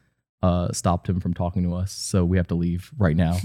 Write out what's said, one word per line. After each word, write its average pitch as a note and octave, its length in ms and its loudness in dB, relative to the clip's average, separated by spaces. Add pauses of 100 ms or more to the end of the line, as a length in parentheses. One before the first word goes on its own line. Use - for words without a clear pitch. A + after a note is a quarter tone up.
(420)
uh, F2 320 2
stopped - 340 -2
him F2 140 0
from F2 120 -2
talking F2+ 300 -2
to F2 100 0
us, F2+ 200 -4
so - 320 0
we F2+ 100 2
have F2+ 120 2
to F2 80 -2
leave F2 420 -2
right F2 180 4
now." F2 300 2